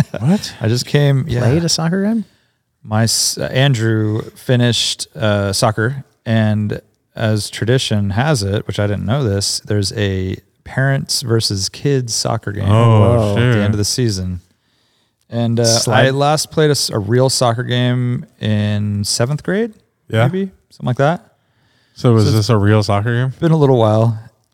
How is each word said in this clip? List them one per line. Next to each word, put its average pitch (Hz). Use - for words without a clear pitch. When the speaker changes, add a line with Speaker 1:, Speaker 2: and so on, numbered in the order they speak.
Speaker 1:
What? 165
Speaker 2:
I 110
just 123
came, 139
yeah. 120
Speaker 3:
Played 135
a 165
soccer 170
game? 220
Speaker 2:
My 107
s-, -
uh, 127
Andrew 113
finished, -
uh, 104
soccer, 117
and 107
as 110
tradition 107
has 123
it, 101
which -
I 104
didn't 95
know 131
this, 98
there's 101
a 95
parents 139
versus 110
kids 131
soccer 113
game 98
Speaker 1:
Oh, 113
Speaker 3:
Whoa. 107
Speaker 2:
at 101
the 123
Speaker 1:
sure. 107
Speaker 2:
end 104
of 104
the 101
season. 92
And, 117
uh, 117
Speaker 3:
Slide. 123
Speaker 2:
I -
last 143
played 156
a, -
s-, -
a -
real 120
soccer 120
game 123
in 104
seventh 131
grade, 214
Speaker 1:
Yeah. 110
Speaker 2:
maybe, 190
something -
like 123
that. 151
Speaker 1:
So 120
was 110
Speaker 2:
So 98
it's 104
Speaker 1:
this 104
a 113
real 104
soccer 104
game? 123
Speaker 2:
been 165
a 160
little 135
while. 110